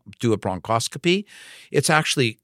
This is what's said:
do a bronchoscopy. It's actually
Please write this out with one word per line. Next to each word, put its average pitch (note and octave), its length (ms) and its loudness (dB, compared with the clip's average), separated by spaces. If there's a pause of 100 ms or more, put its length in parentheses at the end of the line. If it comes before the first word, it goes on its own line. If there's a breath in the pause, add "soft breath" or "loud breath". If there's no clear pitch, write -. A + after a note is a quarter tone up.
(200)
do A2+ 140 2
a G2 40 0
bronchoscopy. A#2 880 -2 (480 loud breath)
It's C#3+ 180 2
actually D3 540 2